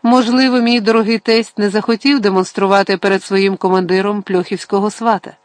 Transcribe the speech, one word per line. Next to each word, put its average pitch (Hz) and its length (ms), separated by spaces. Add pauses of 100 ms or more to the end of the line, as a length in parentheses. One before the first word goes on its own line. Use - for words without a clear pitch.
Можливо, 247 560
мій 240 200
дорогий 220 400
тесть 226 380
не 208 120
захотів 233 500
демонструвати 196 800
перед 196 260
своїм 196 340
командиром 190 640
пльохівського 196 680
свата 226 400 (140)